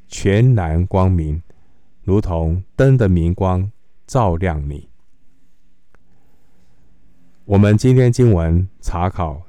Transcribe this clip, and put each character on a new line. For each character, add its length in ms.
全 480
然 320
光 240
明， 320
如 160
同 420
灯 200
的 120
明 240
光 380
照 300
亮 320
你。” 180
我 100
们 220
今 180
天 160
经 220
文 340
查 260
考 400